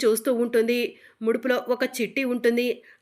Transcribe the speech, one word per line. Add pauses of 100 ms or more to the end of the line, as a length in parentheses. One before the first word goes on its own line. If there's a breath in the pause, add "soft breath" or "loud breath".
చూస్తూ
ఉంటుంది. (240 loud breath)
ముడుపులో
ఒక
చిట్టి
ఉంటుంది. (200 soft breath)